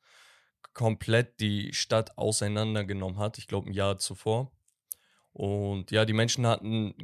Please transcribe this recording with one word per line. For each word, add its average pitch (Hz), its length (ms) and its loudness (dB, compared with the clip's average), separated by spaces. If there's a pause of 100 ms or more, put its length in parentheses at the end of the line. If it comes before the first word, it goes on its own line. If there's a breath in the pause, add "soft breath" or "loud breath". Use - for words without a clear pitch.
(720 soft breath)
komplett 113 680 2
die 104 340 -2
Stadt - 440 0
auseinandergenommen 104 1000 -2
hat. 104 200 -4
Ich - 100 -16
glaub, 98 180 -2
ein 101 80 -8
Jahr 98 240 0
zuvor. 110 540 -2 (800 loud breath)
Und 101 600 -2
ja, 110 140 6
die 107 80 2
Menschen 117 320 2
hatten 110 580 0